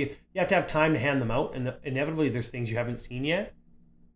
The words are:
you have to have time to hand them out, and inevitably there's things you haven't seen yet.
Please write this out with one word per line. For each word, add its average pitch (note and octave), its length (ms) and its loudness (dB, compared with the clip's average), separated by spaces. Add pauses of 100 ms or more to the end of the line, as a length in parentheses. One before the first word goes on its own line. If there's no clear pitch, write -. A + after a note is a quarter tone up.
(340)
you F#3 60 -2
have F3 100 2
to G3 60 6
have E3+ 120 4
time D#3 260 4
to C3 60 2
hand C3+ 220 2
them A2 100 0
out, C3 240 0
and C3 180 -4 (100)
inevitably D3 460 0
there's A2+ 200 -2
things A#2+ 200 -6
you A2+ 80 -2
haven't A#2+ 200 -2
seen B2 260 -8
yet. F3 300 0 (640)